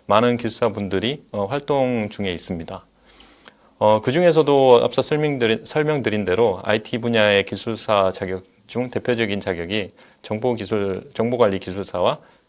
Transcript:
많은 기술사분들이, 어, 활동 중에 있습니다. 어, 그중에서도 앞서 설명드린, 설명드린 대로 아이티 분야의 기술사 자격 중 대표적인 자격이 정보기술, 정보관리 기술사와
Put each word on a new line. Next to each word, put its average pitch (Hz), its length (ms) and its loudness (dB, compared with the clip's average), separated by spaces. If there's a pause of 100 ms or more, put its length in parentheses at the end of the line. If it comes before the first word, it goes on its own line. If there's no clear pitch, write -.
많은 120 320 4
기술사분들이, 107 960 -4
어, 101 140 -4
활동 127 600 -2
중에 101 220 -6
있습니다. 85 500 -10 (1000)
어, 107 220 4
그중에서도 139 800 6
앞서 120 200 0
설명드린, 135 640 0
설명드린 139 580 -2
대로 95 400 2
아이티 113 360 -2
분야의 107 440 4
기술사 101 720 -2
자격 92 300 -8 (220)
중 123 220 -6
대표적인 113 520 -2
자격이 90 500 -6 (300)
정보기술, 107 920 -4
정보관리 113 460 0
기술사와 92 600 -4 (300)